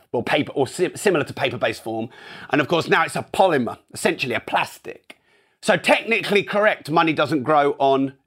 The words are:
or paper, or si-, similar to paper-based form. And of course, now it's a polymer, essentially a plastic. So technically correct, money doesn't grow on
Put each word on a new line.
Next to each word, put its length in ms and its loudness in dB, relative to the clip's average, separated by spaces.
or 100 0
paper, 300 -2
or 120 2
si-, 300 -4
similar 300 2
to 80 -14
paper-based 500 -4
form. 260 -8
And 100 2
of 80 -2
course, 180 0
now 160 2
it's 140 -4
a 160 -8
polymer, 460 2
essentially 400 -2
a 60 -2
plastic. 800 -6
So 140 2
technically 640 0
correct, 480 0
money 220 4
doesn't 320 0
grow 360 2
on 340 2